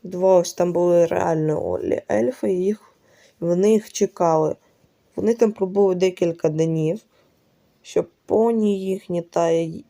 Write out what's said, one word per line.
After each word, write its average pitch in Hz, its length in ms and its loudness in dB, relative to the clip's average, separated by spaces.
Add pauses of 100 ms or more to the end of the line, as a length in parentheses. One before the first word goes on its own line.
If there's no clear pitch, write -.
два 185 340 2
ось 170 180 2
там 175 180 -2
були 175 340 4
реально 160 640 -2
олі-, - 400 -4
ельфи, 226 420 -2
і 185 120 -2
їх, 214 300 -4 (460)
вони 175 320 2
їх 214 200 0
чекали. 160 640 0 (600)
Вони 208 180 0
там 226 180 2
пробули 196 420 0
декілька 180 540 -2
днів, 160 520 -2 (840)
щоб - 260 -4 (180)
поні 214 540 0
їхні 190 420 -6
та 170 260 -2
й 165 420 -2